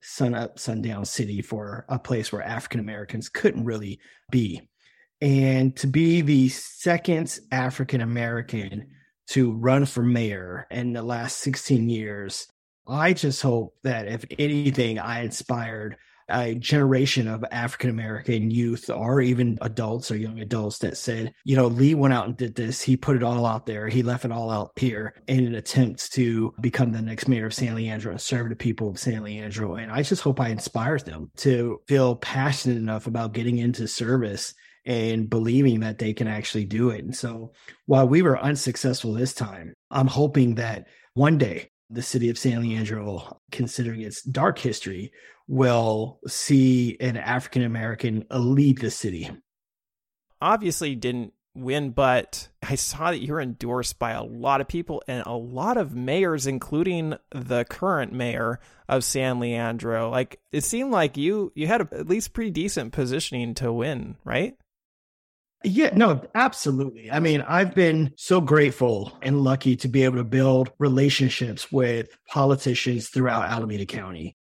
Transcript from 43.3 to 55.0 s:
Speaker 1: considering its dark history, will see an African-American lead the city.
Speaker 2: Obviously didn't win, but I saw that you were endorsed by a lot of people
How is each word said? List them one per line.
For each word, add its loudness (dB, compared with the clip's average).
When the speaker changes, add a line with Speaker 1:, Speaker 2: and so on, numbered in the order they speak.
Speaker 1:
considering -4
its -12
dark 0
history, -6
will 2
see 4
an -2
African-American -4
lead 4
the -4
city. -6
Speaker 2:
Obviously 0
didn't -4
win, -2
but 2
I -4
saw -2
that -2
you -6
were -2
endorsed -6
by -4
a -6
lot 0
of -6
people -6